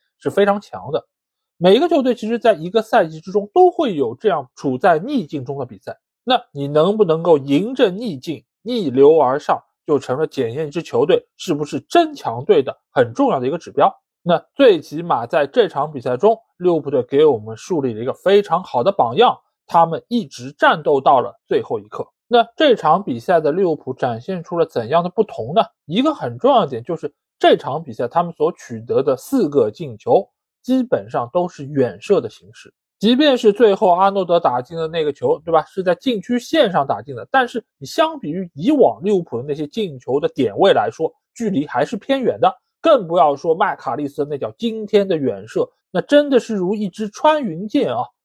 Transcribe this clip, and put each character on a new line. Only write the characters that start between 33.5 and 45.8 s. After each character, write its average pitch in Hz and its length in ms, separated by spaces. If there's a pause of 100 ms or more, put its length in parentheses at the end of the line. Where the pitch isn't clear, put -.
最 208 200
后 185 220
阿 196 140
诺 196 160
德 170 120
打 123 240
进 165 140
的 160 140
那 160 160
个 143 80
球， 160 260
对 165 140
吧？ 156 100
是 - 180
在 180 140
禁 226 260
区 247 160
线 269 320
上 156 160
打 107 160
进 131 140
的， 110 160
但 262 160
是 240 160 (140)
你 139 80
相 320 340
比 156 100
于 175 240
以 180 180
往 160 300
利 190 80
物 185 140
浦 - 140
的 120 100
那 147 80
些 156 100
进 160 320
球 127 220
的 160 80
点 107 300
位 175 160
来 110 180
说， 160 180 (240)
距 226 160
离 151 160
还 135 200
是 - 100
偏 269 260
远 131 200
的， 185 120 (280)
更 262 260
不 170 100
要 151 160
说 160 220
麦 185 220
卡 123 180
利 143 140
斯 143 160
那 147 120
脚 117 200
惊 220 280
天 202 220
的 180 80
远 113 320
射， - 220 (220)